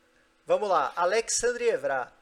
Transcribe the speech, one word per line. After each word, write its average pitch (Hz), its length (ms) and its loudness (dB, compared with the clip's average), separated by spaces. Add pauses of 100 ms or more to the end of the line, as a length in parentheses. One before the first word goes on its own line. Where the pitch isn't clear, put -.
(460)
Vamos 190 240 0
lá, 151 260 2
Alexandre 226 760 0
Evra. 139 420 -2 (100)